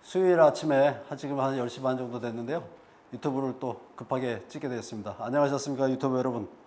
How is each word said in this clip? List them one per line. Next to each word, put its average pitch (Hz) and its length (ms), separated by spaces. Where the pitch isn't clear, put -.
수요일 180 400
아침에 143 680
한, 143 100
지금 139 220
한 135 180
열 123 120
시 127 120
반 131 160
정도 123 220
됐는데요. 120 460
유튜브를 131 480
또 123 180
급하게 123 540
찍게 151 180
됐습니다. 107 520
안녕하셨습니까, 135 720
유튜브 131 280
여러분? 120 320